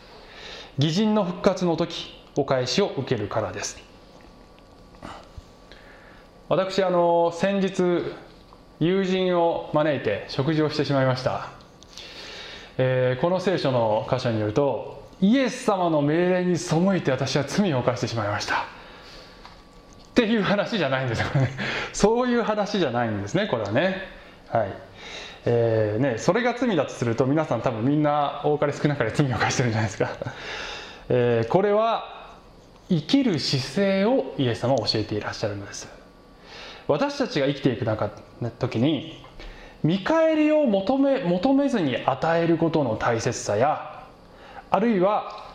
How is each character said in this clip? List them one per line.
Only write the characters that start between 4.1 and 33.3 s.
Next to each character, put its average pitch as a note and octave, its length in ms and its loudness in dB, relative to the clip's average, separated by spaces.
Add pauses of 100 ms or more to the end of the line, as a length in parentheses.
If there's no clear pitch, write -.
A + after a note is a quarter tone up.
私、 F#3+ 360 0
あ F3+ 60 2
の、 E3+ 420 4
先 G3 280 0
日、 F3+ 520 0 (680)
友 F#3+ 240 2
人 F#3 340 2
を E3+ 340 0
招 D3+ 240 2
い B2 40 -6
て G2+ 280 -2
食 C#3+ 260 0
事 D#3 80 2
を D3+ 80 2
し - 60 -6
て D3 80 0
し C#3 80 -2
ま C3+ 100 2
い C3 40 2
ま B2+ 100 2
し - 60 -6
た。 G2+ 260 -4 (1300)
え B2+ 420 2
ー、 - 20 -10
こ E3+ 100 2
の F#3 80 2
聖 F3+ 200 0
書 C#3 120 0
の A2+ 400 2
箇 B2 100 0
所 A#2+ 100 -2
に A2 100 0
よ G#2+ 80 0
る G#2+ 40 -2
と、 C3+ 520 0 (180)
「イ G#3+ 160 6
エ C4 100 2
ス - 160 -8
様 F#3 260 2
の D#3 120 4
命 E3 260 2
令 F3+ 160 2
に F3+ 140 2
背 - 180 -2 (200)
い D#3+ 60 -2
て C#3+ 100 2
私 B2+ 240 0
は C#3 80 2
罪 F#3+ 280 0
を B2+ 60 0
犯 A#2+ 180 0
し - 40 -8
て A#2 80 -2
し A#2 80 -6
ま A2+ 80 -2
い G2+ 40 -2
ま G#2 120 -2
し - 60 -6
た」 - 200 -2 (1400)
っ - 40 -20
て B3 100 6
い A3 120 2
う G#3 60 2
話 G3 360 0
じ E3 60 2
ゃ C3+ 40 0
な C3 140 0
い C3 40 -2
ん - 20 -2
で A2+ 60 -2
す F#2+ 60 -2
よ G2 80 -4 (120)
ね。 B2+ 100 2 (240)
<laughs> - 180 -6
そ A3+ 300 4
う B3 60 0
い A#3+ 60 2
う A#3 80 2
話 G#3 360 -2
じ E3+ 80 2
ゃ B2 40 -2
な A#2+ 140 0
い A#2 40 0
ん G2+ 140 -4
で G2+ 60 -8
す G#2 60 -2
ね、 G3+ 120 2
こ C3+ 100 0
れ A2 60 -2
は G2+ 80 -4
ね。 F3 380 0 (400)
は A2+ 160 0
い。 G2 40 -4 (800)
え A2+ 520 2
ー、 B2 40 2
ね、 C3 160 0
そ - 140 2
れ A#3 100 2
が A#3+ 120 0
罪 A#3 200 0
だ C#3+ 100 2
と - 60 -6
す - 140 -6
る A#2 100 0
と、 B2+ 120 2
皆 D3+ 180 2
さ C#3 120 0
ん A2+ 60 -4
多 C3+ 80 0
分 A2 140 -2
み C#3+ 120 2
ん D3+ 60 2
な D3 420 0
多 D3 140 2
か D3 80 2
れ C#3+ 60 0
少 - 160 0
な C#3+ 80 0
か B2 80 0
れ A2 60 0
罪 C#3 220 2
を G#2+ 40 0
犯 A#2+ 140 0
し - 60 -2
て C3+ 60 2
る B2 80 2
ん - 20 0
じ A2 60 0
ゃ A2 40 2
な A2 40 2
い G2+ 40 -6
で - 60 -10
す - 60 -2
か。 - 80 0 (520)
<laughs> - 480 -12
え A#2+ 360 4
ー、 - 20 -8
こ F3+ 140 4
れ G3+ 100 2
は G#3+ 600 -2 (560)
生 D#3+ 140 2
き C#4 200 4
る G3+ 160 2